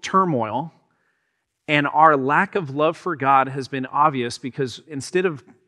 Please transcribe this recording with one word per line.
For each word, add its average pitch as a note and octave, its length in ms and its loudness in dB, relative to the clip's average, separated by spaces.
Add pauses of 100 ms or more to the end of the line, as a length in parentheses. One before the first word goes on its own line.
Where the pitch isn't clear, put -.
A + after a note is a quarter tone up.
turmoil, D3 680 0 (960)
and D3 200 0
our D3+ 280 6
lack D3 420 0
of F3 120 -4
love D3+ 260 0
for E3+ 220 -6
God C3+ 320 4
has C3+ 200 -8
been C3 180 -8
obvious C3 500 0
because C3 500 -8
instead D#3+ 380 -4
of D#3 180 -4 (260)